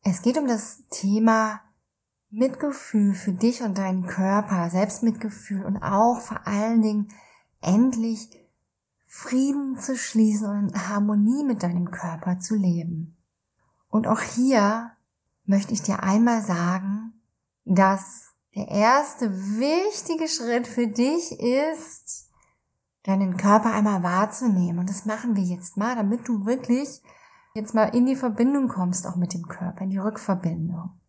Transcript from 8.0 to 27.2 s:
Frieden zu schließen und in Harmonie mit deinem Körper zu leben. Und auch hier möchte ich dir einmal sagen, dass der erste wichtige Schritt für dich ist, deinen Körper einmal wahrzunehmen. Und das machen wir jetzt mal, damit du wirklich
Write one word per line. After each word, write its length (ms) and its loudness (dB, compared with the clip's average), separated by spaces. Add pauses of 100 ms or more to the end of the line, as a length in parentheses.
Frieden 720 -2
zu 160 -4
schließen 540 2
und 200 0
in 200 -4
Harmonie 560 2
mit 180 0
deinem 280 -2
Körper 480 -4
zu 160 -4
leben. 600 -2 (760)
Und 160 0
auch 160 0
hier 720 0 (540)
möchte 280 2
ich 80 -4
dir 220 -4
einmal 380 4
sagen, 720 -2 (560)
dass 600 2 (240)
der 140 -6
erste 600 2
wichtige 1000 -2
Schritt 380 -2
für 200 0
dich 500 0
ist, 920 -2 (760)
deinen 320 0
Körper 380 4
einmal 300 2
wahrzunehmen. 760 0
Und 100 -2
das 160 -4
machen 300 -2
wir 80 0
jetzt 320 -4
mal, 220 -2
damit 320 -2
du 160 -2
wirklich 560 -2 (540)